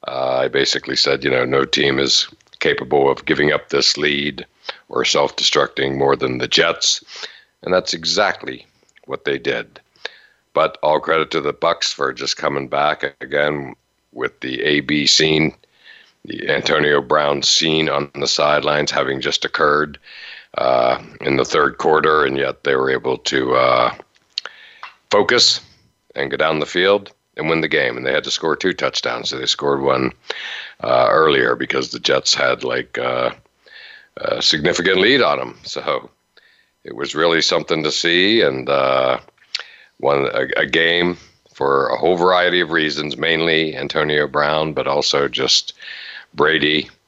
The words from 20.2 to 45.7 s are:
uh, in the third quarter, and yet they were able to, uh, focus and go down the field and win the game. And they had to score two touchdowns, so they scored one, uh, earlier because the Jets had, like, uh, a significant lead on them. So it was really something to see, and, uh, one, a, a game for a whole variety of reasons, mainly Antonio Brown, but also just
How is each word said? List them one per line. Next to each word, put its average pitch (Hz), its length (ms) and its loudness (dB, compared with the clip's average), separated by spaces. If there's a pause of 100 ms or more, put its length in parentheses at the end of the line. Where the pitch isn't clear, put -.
uh, 64 420 2 (200)
in 67 160 0
the 64 80 2
third 73 340 0
quarter, 78 460 4
and 67 120 -2
yet 67 260 -4
they 69 120 2
were 65 160 0
able 64 260 -2
to, 64 380 -2
uh, 62 400 2 (1120)
focus 104 520 4 (520)
and 69 160 -4
go 67 80 -6
down 78 220 2
the 76 80 -2
field 98 440 2 (260)
and 78 120 -4
win - 120 2
the 156 60 -2
game. 64 300 0
And 64 80 -6
they 65 80 0
had 76 120 0
to - 60 -6
score 78 240 -2
two 90 180 -2
touchdowns, 117 560 -4
so - 100 -6
they 65 60 -6
scored 139 360 0
one, - 300 0 (720)
uh, 62 260 4
earlier 65 460 4
because 65 340 -4
the 60 100 -10
Jets 67 340 0
had, 64 300 0
like, 64 340 -4
uh, 62 340 -2 (840)
a - 240 -4
significant 87 560 2
lead 120 240 4
on 73 180 2
them. 64 240 -8
So 67 460 -6 (760)
it - 120 -14
was 65 200 -6
really 82 260 2
something 78 420 0
to 76 80 0
see, 92 500 2
and, 67 260 0
uh, 65 520 2 (760)
one, 69 360 2
a, 65 140 -2 (100)
a 78 80 0
game 85 520 2 (360)
for 69 340 0
a 60 100 0
whole 82 200 2
variety 90 420 4
of 80 120 0
reasons, 76 440 -2
mainly 80 600 0
Antonio 73 520 0
Brown, 76 460 0
but - 140 -2
also 71 400 0
just - 460 -2 (600)